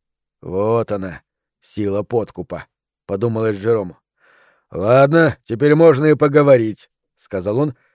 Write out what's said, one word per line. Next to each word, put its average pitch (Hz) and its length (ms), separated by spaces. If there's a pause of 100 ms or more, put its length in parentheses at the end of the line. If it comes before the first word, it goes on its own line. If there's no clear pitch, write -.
(420)
«Вот 104 500
она, 95 300 (400)
сила 101 420
подкупа», — 92 640 (380)
подумалось 110 520
Джерому. 101 400 (720)
«Ладно, 139 760
теперь 143 320
можно 156 300
и 151 100
поговорить», — 139 720 (260)
сказал 101 420
он - 180 (200)